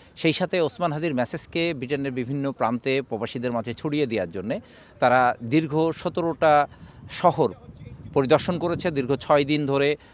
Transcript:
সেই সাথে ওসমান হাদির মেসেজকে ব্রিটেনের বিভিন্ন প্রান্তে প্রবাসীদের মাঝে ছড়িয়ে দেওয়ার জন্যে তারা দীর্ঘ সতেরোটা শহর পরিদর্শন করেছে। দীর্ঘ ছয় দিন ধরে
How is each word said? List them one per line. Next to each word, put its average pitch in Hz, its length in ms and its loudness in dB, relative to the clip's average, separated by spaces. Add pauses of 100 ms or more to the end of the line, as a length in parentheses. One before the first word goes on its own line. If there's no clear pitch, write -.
(160)
সেই 160 160 2
সাথে 180 280 -2
ওসমান 160 320 -2
হাদির 151 220 -4
মেসেজকে 165 600 -2
ব্রিটেনের 139 380 -6
বিভিন্ন 135 400 -4
প্রান্তে 131 500 0
প্রবাসীদের 120 500 -6
মাঝে 117 220 -4
ছড়িয়ে 147 320 -2
দেওয়ার 101 240 -2
জন্যে 101 300 -6 (380)
তারা 123 440 4
দীর্ঘ 156 480 0
সতেরোটা 156 760 2 (440)
শহর 156 420 2 (640)
পরিদর্শন 147 440 4
করেছে। 170 320 -2
দীর্ঘ 139 260 0
ছয় 147 280 4
দিন 147 220 0
ধরে 139 300 2 (180)